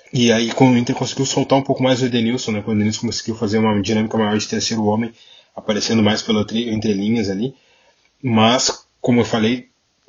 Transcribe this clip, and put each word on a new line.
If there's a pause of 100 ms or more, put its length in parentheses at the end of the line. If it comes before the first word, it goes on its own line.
(120)
E
aí,
quando
o
Inter
conseguiu
soltar
um
pouco
mais
o
Edenilson,
né?
Quando
o
Edenilson
conseguiu
fazer
uma
dinâmica
maior
de
terceiro
homem, (420)
aparecendo
mais
pela
tri-,
entre
linhas
ali. (640)
Mas, (140)
como
eu
falei, (400)